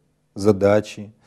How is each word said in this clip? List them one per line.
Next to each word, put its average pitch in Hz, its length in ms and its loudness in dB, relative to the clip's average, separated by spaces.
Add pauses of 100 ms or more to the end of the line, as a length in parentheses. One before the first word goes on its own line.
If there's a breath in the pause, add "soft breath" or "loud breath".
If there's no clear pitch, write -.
(360)
задачи, 101 760 0 (160 soft breath)